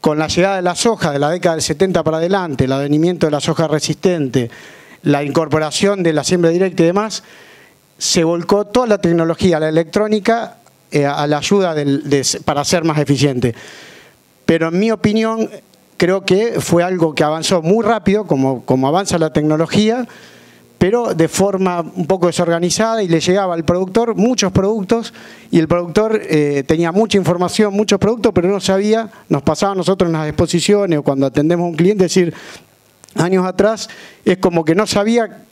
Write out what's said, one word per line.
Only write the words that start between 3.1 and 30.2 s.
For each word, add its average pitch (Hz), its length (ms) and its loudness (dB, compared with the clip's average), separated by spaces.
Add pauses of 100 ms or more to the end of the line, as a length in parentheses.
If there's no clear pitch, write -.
de 151 60 0
la 147 80 0
soja 160 300 -2
resistente, 147 800 -2 (520)
la 143 200 2
incorporación 156 800 0
de 165 80 2
la 151 140 2
siembra 175 260 2
directa 175 320 0
y 165 40 6
demás, 202 360 -2 (760)
se - 280 0
volcó 175 400 0
toda 247 200 0
la 208 120 2
tecnología, 165 640 0
la 156 80 0
electrónica, 208 880 0 (340)
eh, 147 140 2
a 147 200 -2
la 147 120 0
ayuda 180 360 0
del, 143 360 -2
de, 135 180 0 (160)
para 143 220 -2
ser 170 180 0
más 151 160 0
eficiente. 127 560 0 (920)
Pero 165 220 2
en 170 100 -2
mi 226 140 2
opinión, 220 580 -2 (460)
creo 185 300 -2
que 202 340 0
fue 170 240 0
algo 165 320 -2
que 160 80 0
avanzó 160 380 0
muy 208 240 0
rápido, 208 420 0
como, 135 380 0
como 131 240 0
avanza 190 280 0
la 160 140 0
tecnología, 165 720 0 (760)
pero 220 340 0
de 160 160 2
forma 190 500 0
un 160 280 -6
poco 180 200 2
desorganizada 175 760 0
y 190 60 -2
le 160 140 2
llegaba 185 320 0
al 170 100 -4
productor 190 520 0
muchos 202 360 0
productos 208 640 -2 (360)
y 170 100 4
el 160 100 0
productor, 190 520 0
eh, 143 460 0
tenía 165 240 2
mucha 208 260 0
información, 180 560 0
muchos 202 260 0
productos, 214 360 0
pero 175 140 4
no 196 100 0
sabía, 208 500 0 (200)
nos 143 140 0
pasaba 196 280 0
a 196 40 -6
nosotros 185 340 0
en 165 40 0
las 156 140 -2